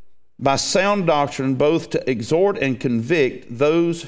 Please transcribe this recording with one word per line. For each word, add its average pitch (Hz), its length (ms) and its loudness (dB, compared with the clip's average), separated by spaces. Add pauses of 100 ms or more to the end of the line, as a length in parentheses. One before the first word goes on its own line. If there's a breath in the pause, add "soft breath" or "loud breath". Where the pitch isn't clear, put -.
(400 loud breath)
by 139 160 2
sound 196 500 0
doctrine 139 480 0
both 151 360 0
to - 200 -2
exhort 165 480 0
and 131 220 -2
convict 123 760 -2
those 165 500 2